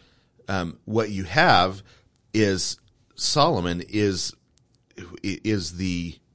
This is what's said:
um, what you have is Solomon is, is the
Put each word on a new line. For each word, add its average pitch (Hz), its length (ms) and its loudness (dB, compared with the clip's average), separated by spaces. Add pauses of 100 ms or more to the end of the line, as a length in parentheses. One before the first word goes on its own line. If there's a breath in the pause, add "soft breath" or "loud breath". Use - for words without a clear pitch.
(480 soft breath)
um, 87 360 -4
what 107 260 -2
you 95 140 -4
have 98 580 4 (500 soft breath)
is 101 460 0 (360)
Solomon 90 720 0
is, 101 460 -2 (880)
is 95 540 -4
the 87 400 -4 (180)